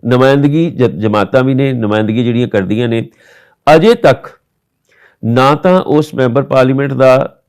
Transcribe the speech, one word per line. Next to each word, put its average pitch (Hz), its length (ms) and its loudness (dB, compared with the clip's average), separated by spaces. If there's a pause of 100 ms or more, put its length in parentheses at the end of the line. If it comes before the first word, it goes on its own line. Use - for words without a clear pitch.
ਨੁਮਾਇੰਦਗੀ 139 640 2
ਜ-, - 140 -2
ਜਮਾਤਾਂ 107 600 0
ਵੀ 135 100 -2
ਨੇ, 135 200 -2
ਨੁਮਾਇੰਦਗੀ 110 500 -2
ਜਿਹੜੀਆਂ 120 240 -2
ਕਰਦੀਆਂ 107 400 -2
ਨੇ, 113 220 -4 (640)
ਅਜੇ 165 200 4
ਤੱਕ 143 320 0 (1000)
ਨਾ 131 300 2
ਤਾਂ 180 260 0
ਉਸ 147 340 -2
ਮੈਂਬਰ 131 280 -2
ਪਾਰਲੀਮੈਂਟ 135 500 0
ਦਾ 131 560 0